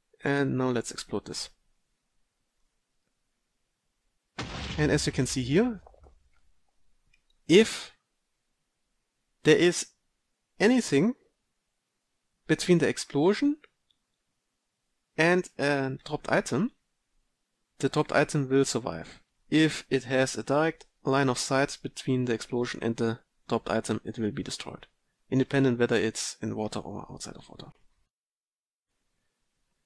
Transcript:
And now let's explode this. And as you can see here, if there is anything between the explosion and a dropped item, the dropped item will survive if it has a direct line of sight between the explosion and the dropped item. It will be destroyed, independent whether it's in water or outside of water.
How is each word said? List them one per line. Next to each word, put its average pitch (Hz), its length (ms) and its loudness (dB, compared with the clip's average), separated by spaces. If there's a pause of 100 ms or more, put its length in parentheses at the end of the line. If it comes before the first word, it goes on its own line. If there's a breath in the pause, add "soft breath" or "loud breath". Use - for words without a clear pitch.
(240)
And 139 340 0
now 127 120 0
let's 120 220 -2
explode - 340 -8
this. - 240 -10 (3250)
And 151 140 2
as 143 140 0
you 156 60 -2
can 131 140 -2
see 127 180 -4
here, 190 380 0 (1700)
if 196 440 4 (1500)
there 151 140 6
is 170 300 2 (680)
anything 220 580 4 (1300)
between 170 300 2
the 151 100 2
explosion 196 680 0 (1600)
and 180 400 2
a 139 480 -2
dropped - 260 -6
item, 180 400 0 (1080)
the 135 100 0
dropped - 240 -2
item 143 360 2
will 135 160 4
survive 87 560 -6 (280)
if 151 400 2
it 127 160 -2
has 131 320 0
a 113 60 -8
direct 151 420 0 (180)
line 135 260 2
of 127 80 -2
sight 139 440 -2
between - 440 -4
the 123 80 0
explosion 120 480 -4
and 117 140 -2
the 117 240 -2 (280)
dropped - 220 -2
item. 110 340 -2
It - 160 -10
will 107 120 -2
be 139 120 -8
destroyed, - 440 -12 (420)
independent 131 500 2
whether 120 160 2
it's 110 460 -2
in 110 140 -6
water 107 240 -6
or - 300 -12
outside - 260 -14
of - 140 -20
water. - 220 -20 (2250)